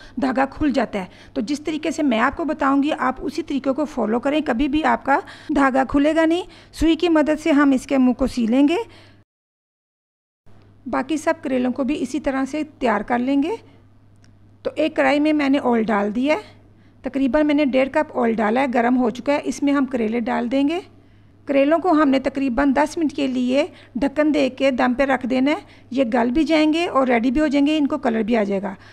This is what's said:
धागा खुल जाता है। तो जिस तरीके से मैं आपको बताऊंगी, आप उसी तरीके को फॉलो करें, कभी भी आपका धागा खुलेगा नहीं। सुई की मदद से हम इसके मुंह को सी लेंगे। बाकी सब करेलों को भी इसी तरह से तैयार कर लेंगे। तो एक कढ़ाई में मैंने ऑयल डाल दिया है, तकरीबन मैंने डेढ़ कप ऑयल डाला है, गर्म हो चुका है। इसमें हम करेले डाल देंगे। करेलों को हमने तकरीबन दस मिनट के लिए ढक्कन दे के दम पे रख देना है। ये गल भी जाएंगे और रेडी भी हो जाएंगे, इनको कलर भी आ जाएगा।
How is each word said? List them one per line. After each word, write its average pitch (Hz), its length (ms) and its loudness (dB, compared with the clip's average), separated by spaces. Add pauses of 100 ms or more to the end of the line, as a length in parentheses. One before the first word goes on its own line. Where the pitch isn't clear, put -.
(200)
धागा 269 280 -2
खुल 285 240 -2
जाता 220 280 -2
है। 180 100 -10 (260)
तो 269 80 -4
जिस 285 220 -6
तरीके 311 260 -4
से 320 120 -4
मैं 233 160 2
आपको 277 260 -2
बताऊंगी, 277 460 0
आप 254 300 -4
उसी - 200 -6
तरीके 277 300 -4
को 285 140 -2
फॉलो 233 340 -2
करें, 285 240 -2
कभी 269 240 0
भी 302 160 -2
आपका 269 380 0 (320)
धागा 269 320 2
खुलेगा 302 400 2
नहीं। 330 180 0 (300)
सुई 320 220 2
की 339 160 0
मदद 302 260 2
से 320 140 0
हम 277 220 6
इसके 269 260 -2
मुंह 254 160 4
को 262 120 0
सी 233 200 -2
लेंगे। 285 300 4 (2000)
बाकी 269 320 -2
सब 320 220 -2
करेलों 254 300 -2
को 269 120 -4
भी 269 120 -2
इसी 285 260 -4
तरह 269 240 -2
से 302 180 -4
तैयार 226 400 -2
कर 240 160 -2
लेंगे। 277 380 0 (1080)
तो 254 80 -6
एक 311 240 -2
कढ़ाई 285 220 2
में 302 140 2
मैंने 277 260 2
ऑयल 233 260 0
डाल 208 260 0
दिया 269 240 0
है, 415 80 -6 (600)
तकरीबन 269 420 0
मैंने 294 220 2
डेढ़ 262 220 2
कप 302 240 -2
ऑयल 233 220 0
डाला 220 260 0
है, 285 80 0
गर्म 240 260 2
हो 247 160 2
चुका 247 220 -4
है। 302 80 0
इसमें 285 320 -2
हम 277 140 2
करेले 233 340 -2
डाल 240 280 -2
देंगे। 285 320 0 (680)
करेलों 285 320 2
को 359 120 0
हमने 285 280 4
तकरीबन 269 540 0
दस 294 240 0
मिनट 311 160 0
के 277 140 -2
लिए 254 400 0 (300)
ढक्कन 285 340 0
दे 269 200 2
के 269 200 0
दम 247 220 0
पे 269 120 0
रख 269 200 0
देना 262 260 2
है। 392 100 -4 (300)
ये 262 140 0
गल 240 260 0
भी 311 120 2
जाएंगे 311 440 2
और 269 200 0
रेडी 240 240 2
भी 285 80 0
हो 302 80 2
जाएंगे, 285 300 2
इनको 294 200 0
कलर 226 260 -2
भी 226 120 0
आ 214 80 2
जाएगा। 196 320 -4 (180)